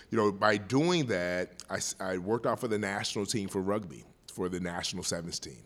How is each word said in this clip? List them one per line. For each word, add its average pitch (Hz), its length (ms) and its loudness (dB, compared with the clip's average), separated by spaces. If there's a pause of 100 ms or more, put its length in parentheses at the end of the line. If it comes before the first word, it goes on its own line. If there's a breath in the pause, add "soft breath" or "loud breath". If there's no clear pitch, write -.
you 110 80 0
know, 104 120 6
by 107 280 6
doing 139 480 4
that, 90 600 0
I, 95 80 -2
s-, - 220 -4
I 95 200 -2
worked 110 280 -2
out 117 140 0
for 123 80 -2
the 107 100 0
national 101 480 -2
team 98 220 -2
for 98 140 -2
rugby, 101 420 -2 (280)
for 92 160 -4
the 90 100 -4
national 90 460 -4
sevens 87 340 -4
team 62 280 -14